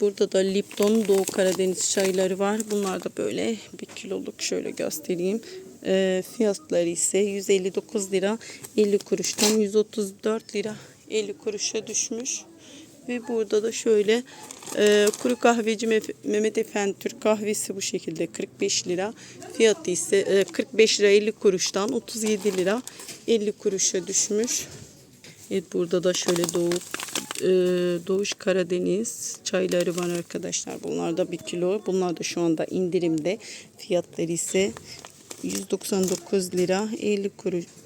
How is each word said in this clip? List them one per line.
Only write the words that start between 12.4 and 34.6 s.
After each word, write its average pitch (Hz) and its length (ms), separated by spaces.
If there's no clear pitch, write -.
Ve 240 200
burada 220 340
da 226 100
şöyle, 220 500
e, 208 280
kuru 247 140
kahveci 226 500
Mef-, 220 280
Mehmet 214 340
Efendi 202 420
Türk 214 200
kahvesi 214 560
bu 196 40
şekilde 170 460
kırk - 340
beş 196 260
lira. 185 280
Fiyatı 214 380
ise, - 260
e, 196 280
kırk - 340
beş 214 220
lira 202 80
elli 208 240
kuruştan 202 600
otuz 226 300
yedi 208 340
lira 190 260
elli 208 240
kuruşa 190 540
düşmüş. 208 600
Evet, 190 220
burada 175 320
da 180 80
şöyle 170 420
Doğu, 175 160
e, - 60
Doğuş 202 280
Karadeniz 180 1120
çayları 180 520
var 175 120
arkadaşlar. 175 760
Bunlar 170 340
da 180 160
bir 165 60
kilo. 180 480
Bunlar 185 300
da - 60
şu - 180
anda 165 240
indirimde. 175 720
Fiyatları 175 540
ise 190 400